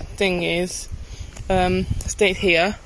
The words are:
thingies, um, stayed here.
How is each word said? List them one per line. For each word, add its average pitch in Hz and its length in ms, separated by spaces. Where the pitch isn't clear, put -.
thingies, 175 720
um, 185 360
stayed 190 300
here. 180 380